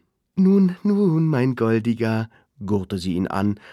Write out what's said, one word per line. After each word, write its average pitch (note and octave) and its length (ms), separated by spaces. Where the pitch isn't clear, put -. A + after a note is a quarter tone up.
„Nun, F#3+ 460
nun, G3 440
mein C3+ 280
Goldiger“, A2+ 760
gurrte G2 320
sie F2+ 180
ihn F#2 120
an G2 340